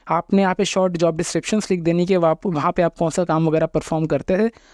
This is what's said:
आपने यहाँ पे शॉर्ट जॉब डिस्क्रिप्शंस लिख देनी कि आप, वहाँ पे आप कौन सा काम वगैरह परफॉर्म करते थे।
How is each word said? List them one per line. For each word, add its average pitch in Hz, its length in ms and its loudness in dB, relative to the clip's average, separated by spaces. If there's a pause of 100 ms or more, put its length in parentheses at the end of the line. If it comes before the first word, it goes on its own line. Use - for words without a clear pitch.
आपने 175 340 0
यहाँ 185 140 0
पे 196 100 0
शॉर्ट 185 320 0
जॉब 165 200 2
डिस्क्रिप्शंस 170 540 -4
लिख 180 100 0
देनी 170 240 0
कि 190 100 2
आप, 165 320 2
वहाँ 165 240 0
पे 180 100 0
आप 165 160 0
कौन 165 120 0
सा 180 140 -2
काम 160 240 0
वगैरह 160 180 2
परफॉर्म 160 400 -2
करते 156 340 0
थे। 226 100 0 (240)